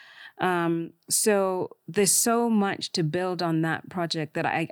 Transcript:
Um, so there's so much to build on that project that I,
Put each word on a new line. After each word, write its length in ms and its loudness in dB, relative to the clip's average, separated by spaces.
Um, 520 0
so 680 0
there's 260 2
so 360 2
much 440 0
to 100 0
build 400 -2
on 200 0
that 260 -2
project 460 -4
that 120 -2
I, 260 0